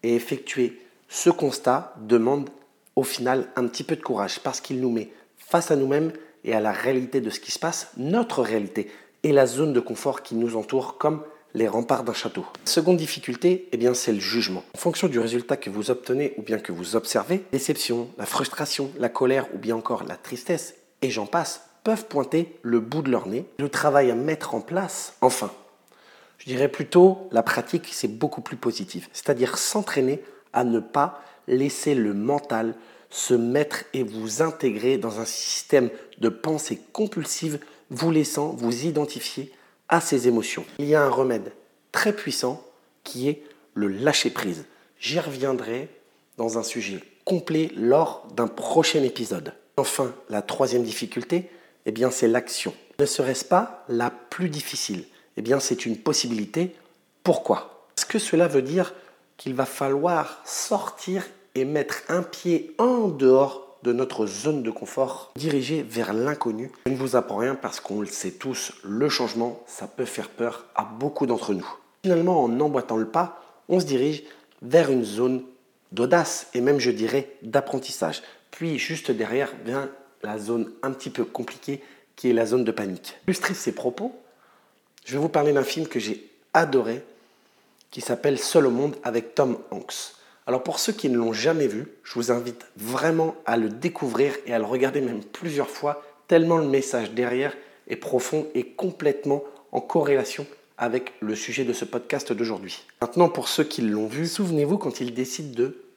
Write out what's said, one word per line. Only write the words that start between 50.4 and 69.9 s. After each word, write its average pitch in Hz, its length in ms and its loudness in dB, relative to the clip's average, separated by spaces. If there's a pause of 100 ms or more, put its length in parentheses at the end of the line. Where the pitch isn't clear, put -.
troisième 123 420 0
difficulté, 120 640 -4 (360)
eh 110 80 0
bien, 123 180 2
c'est 123 160 4
l'action. - 460 0 (260)
Ne 143 60 6
serait-ce 135 400 -2
pas 202 420 0
la 120 220 0
plus - 400 -6
difficile ? 113 560 -6 (320)
Eh - 40 -6
bien, 131 200 2
c'est 123 240 -2
une 113 120 -2
possibilité. 147 800 -2 (480)
Pourquoi ? - 720 0
Parce - 80 -2
que - 160 -2
cela 165 300 4
veut 139 120 4
dire 160 320 0 (440)
qu'il 131 160 -6
va 127 120 0
falloir 143 800 0
sortir - 840 -4 (300)
et 131 80 0
mettre 143 460 -2
un 175 140 2
pied - 540 -2
en 240 300 4
dehors 135 760 4
de 120 100 2
notre 127 320 0
zone 151 380 -2
de 113 80 -2
confort, - 640 -4
dirigé 143 480 -2
vers 113 280 -4
l'inconnu. 123 600 -2 (160)
Je 127 40 0
ne 135 60 0
vous 131 180 -2
apprends 113 220 2
rien 127 180 0
parce - 240 -8
qu'on 104 220 -4
le 98 60 -4
sait - 240 -6
tous, 127 420 -8 (100)
le 113 240 0
changement, 117 600 -2
ça - 200 -14
peut - 180 -6